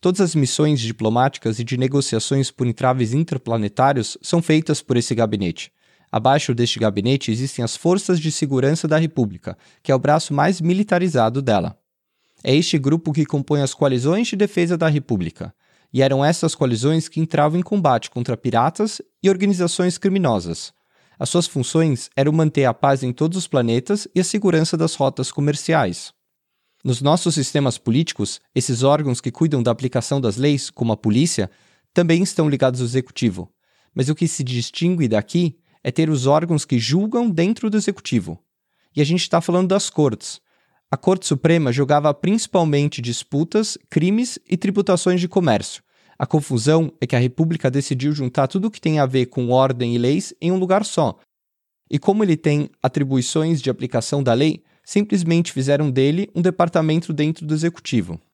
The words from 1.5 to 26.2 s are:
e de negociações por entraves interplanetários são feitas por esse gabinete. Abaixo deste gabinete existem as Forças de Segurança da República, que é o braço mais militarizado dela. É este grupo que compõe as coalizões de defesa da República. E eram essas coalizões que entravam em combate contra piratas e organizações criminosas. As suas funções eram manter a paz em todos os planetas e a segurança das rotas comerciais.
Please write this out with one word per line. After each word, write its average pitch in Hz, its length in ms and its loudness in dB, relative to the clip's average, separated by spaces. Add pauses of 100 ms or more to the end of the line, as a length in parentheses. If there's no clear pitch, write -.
e 120 40 -4
de 120 140 -4
negociações 131 720 0
por - 160 -4
entraves 123 480 0
interplanetários 127 1040 -2
são - 220 0
feitas 156 400 0
por 123 160 0
esse 117 160 -2
gabinete. 104 580 -2 (400)
Abaixo 131 440 2
deste 117 240 -2
gabinete 110 500 0
existem 123 340 -4
as 117 120 -6
Forças 180 440 0
de 156 120 -2
Segurança 139 560 0
da 151 100 2
República, 117 580 -2 (280)
que - 80 0
é 135 40 6
o 131 40 2
braço 147 340 0
mais 156 260 2
militarizado 170 800 0
dela. 104 380 0 (680)
É 131 120 2
este 160 240 2
grupo 151 340 0
que 151 140 0
compõe 143 340 -2
as 135 140 -2
coalizões 147 520 0
de - 80 -6
defesa 180 400 0
da 165 120 0
República. 101 680 -2 (400)
E 127 80 2
eram 135 220 4
essas 160 320 2
coalizões 139 540 0
que - 100 -6
entravam 156 400 0
em - 20 -2
combate 160 480 0
contra 120 280 -4
piratas 131 640 0 (200)
e 190 80 4
organizações 180 680 0
criminosas. 123 720 -2 (480)
As - 80 -4
suas 175 200 0
funções 151 680 -2
eram 139 160 2
manter 151 320 2
a 123 100 2
paz 139 300 0
em 127 80 -4
todos 160 260 -2
os 175 80 -6
planetas 123 720 0
e 180 60 2
a - 20 2
segurança 175 540 0
das 160 180 0
rotas 135 380 -2
comerciais. 147 800 -2 (680)